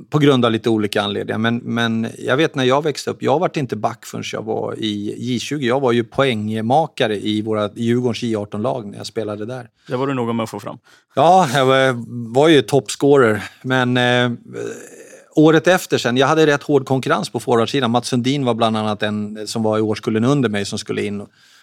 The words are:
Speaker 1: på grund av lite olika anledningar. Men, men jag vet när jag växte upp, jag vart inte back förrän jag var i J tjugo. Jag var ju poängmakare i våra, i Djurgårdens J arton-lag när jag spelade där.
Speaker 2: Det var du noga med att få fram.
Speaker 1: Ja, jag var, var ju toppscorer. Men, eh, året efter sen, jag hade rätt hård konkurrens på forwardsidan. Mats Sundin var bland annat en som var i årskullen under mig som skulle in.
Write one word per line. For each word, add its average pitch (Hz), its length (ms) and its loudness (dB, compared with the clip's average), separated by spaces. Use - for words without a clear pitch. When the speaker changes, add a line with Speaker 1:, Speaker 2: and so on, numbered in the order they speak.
Speaker 1:
på 151 100 0
grund 139 260 4
av 117 60 2
lite 110 180 -2
olika 107 320 0
anledningar. 104 360 -4
Men, 117 200 0
men 117 500 -2
jag 123 200 -2
vet 156 180 0
när 135 80 -2
jag 131 200 2
växte - 280 -4
upp, 110 120 -8
jag 127 160 2
vart 180 180 -4
inte 139 180 -4
back 113 300 -6
förrän 113 180 -12
jag 107 100 -8
var 110 360 -6
i 107 380 -6
J 117 220 -4
tjugo. 139 280 -6
Jag 123 120 2
var 131 120 2
ju 120 120 2
poängmakare 113 1160 -2
i 107 220 -2
våra, 107 240 -2
i 104 180 -8
Djurgårdens 120 400 -2
J 113 120 -2
arton-lag 104 520 -6
när 104 100 -16
jag 113 80 -14
spelade 104 400 -8
där. 123 240 -14
Speaker 2:
Det 139 80 -6
var 131 120 -2
du 139 60 -4
noga 117 200 -4
med 117 100 -2
att 110 60 -6
få 101 100 -10
fram. - 180 -14
Speaker 1:
Ja, 170 380 6
jag 135 120 4
var, 131 380 4
var 139 140 6
ju 156 140 8
toppscorer. 131 800 2
Men, 127 360 0
eh, 123 340 2
året 156 320 6
efter 175 300 2
sen, 120 200 0
jag 135 100 4
hade 156 180 4
rätt 143 180 2
hård 139 220 2
konkurrens 135 440 -2
på 123 100 -6
forwardsidan. 120 520 0
Mats 123 160 0
Sundin 131 380 0
var 120 80 0
bland 110 240 0
annat 107 260 -2
en 104 440 -6
som 113 160 -4
var 107 140 2
i 107 40 2
årskullen 110 420 -2
under 131 260 2
mig 101 160 -4
som 107 140 -8
skulle 104 240 -6
in. 101 240 -8